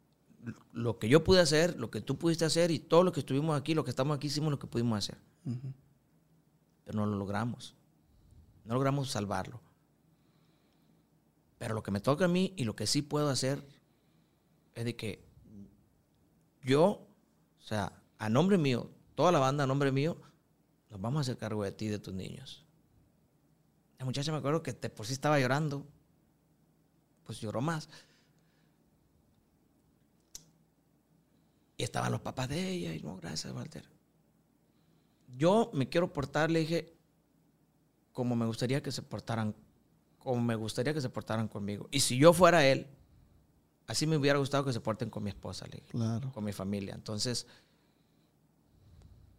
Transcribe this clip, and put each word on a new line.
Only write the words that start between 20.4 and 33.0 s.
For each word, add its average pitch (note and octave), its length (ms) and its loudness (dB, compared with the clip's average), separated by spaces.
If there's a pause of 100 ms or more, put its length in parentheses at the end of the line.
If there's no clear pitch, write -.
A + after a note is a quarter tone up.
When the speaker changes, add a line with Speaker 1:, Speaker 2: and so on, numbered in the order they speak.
Speaker 1:
nos G#2 100 -14
vamos B2 180 -2
a - 40 0
hacer B2+ 140 -4
cargo G#2+ 280 -4
de G2 80 -4
ti - 140 -8
y - 20 -2
de G#2 100 -2
tus - 160 -10
niños. - 500 -12 (1300)
La C3 60 -12
muchacha, C#3 280 -4
me D3+ 60 -2
acuerdo C#3+ 240 -2
que C#3+ 100 -8
de - 180 -8
por G#2+ 160 -12
sí B2 60 -6
estaba D3 280 2
llorando, C#3 440 0 (1400)
pues A2 160 -12
lloró G#2+ 200 -4
más. D#3 280 -4 (4000)
Y - 80 -4
estaban A#2+ 280 -4
los A#2 80 -4
papás B2+ 280 -6
de F3+ 220 -4
ella, F3 240 -6
y D3+ 60 -8